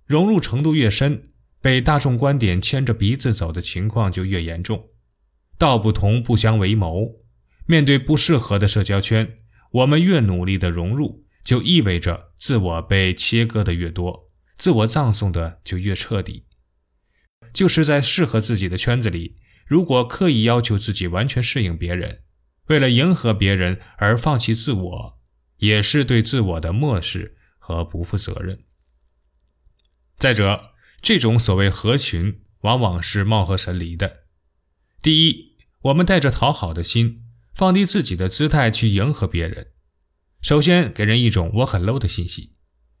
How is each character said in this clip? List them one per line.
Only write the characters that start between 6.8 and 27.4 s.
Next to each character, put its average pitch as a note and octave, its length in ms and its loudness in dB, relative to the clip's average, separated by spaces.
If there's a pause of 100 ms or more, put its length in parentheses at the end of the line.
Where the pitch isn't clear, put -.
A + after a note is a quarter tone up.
面 E3 180 4
对 C#3 140 4
不 C3 180 0
适 D#3 220 2
合 G2+ 220 0
的 G#2 80 2
社 G2+ 160 0
交 G2 180 0
圈， - 380 -2 (320)
我 B2+ 160 4
们 D3 120 4
越 F3 200 2
努 F#2 260 0
力 F#2+ 140 0
的 F#2 100 0
融 F2 260 -2
入， - 300 -6 (180)
就 B2 200 0
意 E3+ 180 2
味 F#2 180 0
着 - 380 -6
自 C3+ 200 -2
我 E2+ 260 -2
被 F#2+ 320 2
切 - 280 0
割 A2 200 -2
的 F2+ 100 -2
越 E2+ 160 -4
多， F2 420 -8 (240)
自 - 160 0
我 A2 160 4
葬 B2+ 240 0
送 G2+ 200 -2
的 E2 340 -6
就 F#2+ 120 -6
越 F#2+ 160 -4
彻 G2 280 -4
底。 - 240 -12 (1080)
就 F#3+ 140 2
是 D#3+ 160 2
在 D3 160 2
适 E3 260 0
合 A2+ 140 -2
自 A2+ 160 -2
己 F#2 140 -4
的 F2+ 80 -4
圈 A#2+ 240 0
子 A2+ 80 -2
里， E2+ 260 -8 (320)
如 E3+ 160 2
果 B2 240 2
刻 F3+ 220 0
意 A#2 140 2
要 A#2 180 4
求 A2 160 0
自 G2+ 160 -4
己 F2+ 140 -4
完 F#2 200 -2
全 B2+ 160 -2
适 A#2 200 -2
应 E2+ 140 -2
别 E2+ 160 -6
人， E2 280 -8 (460)
为 D#3 120 2
了 C3+ 100 2
迎 C3+ 240 4
合 A#2+ 200 0
别 G2 200 2
人 F#2 260 0 (180)
而 G#2+ 200 2
放 C3 220 0
弃 A2+ 140 -2
自 A2+ 180 -4
我， F#2 480 -6 (380)
也 G#2+ 240 2
是 C#3 240 0
对 A#2+ 160 2
自 B2 200 -2
我 F2+ 180 -2
的 E2 120 -4
漠 A#2 300 0
视 - 360 -10 (200)